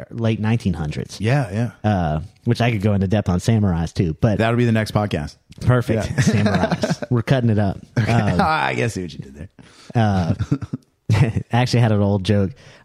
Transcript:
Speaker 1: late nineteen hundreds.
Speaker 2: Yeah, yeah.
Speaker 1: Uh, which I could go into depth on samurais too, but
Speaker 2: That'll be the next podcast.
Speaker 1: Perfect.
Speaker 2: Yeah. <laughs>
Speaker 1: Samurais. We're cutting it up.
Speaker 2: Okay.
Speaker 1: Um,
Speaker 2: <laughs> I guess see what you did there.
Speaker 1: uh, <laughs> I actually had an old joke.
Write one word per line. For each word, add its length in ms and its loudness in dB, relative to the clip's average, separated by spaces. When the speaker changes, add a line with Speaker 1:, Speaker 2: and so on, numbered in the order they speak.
Speaker 1:
late 260 -2
nineteen 340 0
hundreds. 480 -8
Speaker 2:
Yeah, 300 0
yeah. 80 2
Speaker 1:
Uh, 300 0
which 160 0
I 100 2
could 100 -2
go 140 2
into 140 0
depth 200 0
on 120 0
samurais 520 2
too, 280 0
but 180 2
Speaker 2:
That'll 180 2
be 80 2
the 60 2
next 220 0
podcast. 440 -2
Speaker 1:
Perfect. 440 0
Speaker 2:
Yeah. 60 -8
<laughs> 60 -4
Speaker 1:
Samurais. 920 0
We're 120 0
cutting 280 0
it 80 2
up. 200 0
Speaker 2:
Okay. 140 0
Speaker 1:
Um, 280 2
Speaker 2:
<laughs> 0 -
I 340 0
guess 200 -2
see 80 -6
what 120 -10
you 40 -14
did 160 -18
there. 140 -16
Speaker 1:
uh, 380 2
<laughs> 20 -
I 380 2
actually 300 2
had 100 4
an 120 2
old 200 2
joke. 300 0